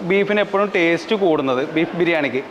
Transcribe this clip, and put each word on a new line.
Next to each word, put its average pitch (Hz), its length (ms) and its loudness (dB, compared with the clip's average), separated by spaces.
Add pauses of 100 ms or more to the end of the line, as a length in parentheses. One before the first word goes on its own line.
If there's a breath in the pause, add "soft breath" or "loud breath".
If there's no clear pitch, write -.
(120)
ബീഫിന് 202 340 2
എപ്പോഴും 202 220 0 (100)
ടേസ്റ്റ് 170 460 0
കൂടുന്നത്, 139 380 2 (140)
ബീഫ് 165 240 -2
ബിരിയാണിക്ക്. 151 500 0